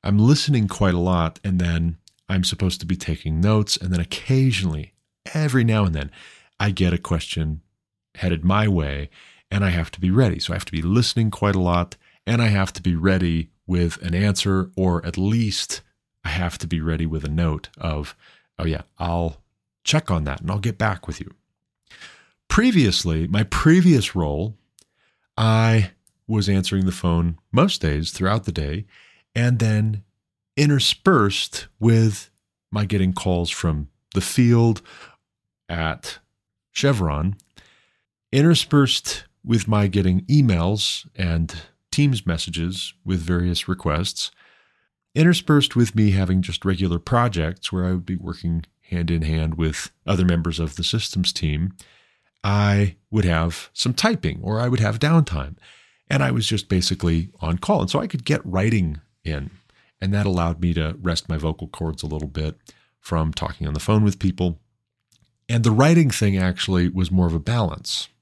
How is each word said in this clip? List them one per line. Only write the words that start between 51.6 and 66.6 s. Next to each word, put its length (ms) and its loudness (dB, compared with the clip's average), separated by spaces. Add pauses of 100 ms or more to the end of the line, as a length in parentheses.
I 540 2 (120)
would 160 0
have 480 -2
some 220 -4
typing 480 0
or 160 -2
I 80 -2
would 140 0
have 180 0
downtime. 560 2 (520)
And 140 0
I 80 0
was 160 -2
just 240 -4
basically 600 0 (120)
on 160 -2
call. 240 0
And 80 -2
so 100 0
I 80 -4
could 160 -6
get 220 -2
writing 560 0 (220)
in, 260 -6 (520)
and 120 -2
that 120 0
allowed 340 0
me 140 0
to 260 -2
rest 300 -4
my 80 -2
vocal 300 -4
cords 360 -8
a 40 -8
little 200 -6
bit 300 -6 (420)
from 320 -2
talking 360 -8
on 60 -4
the 60 -4
phone 240 2
with 160 0
people. 400 -2 (880)
And 160 0
the 80 4
writing 380 6
thing 260 2
actually 540 0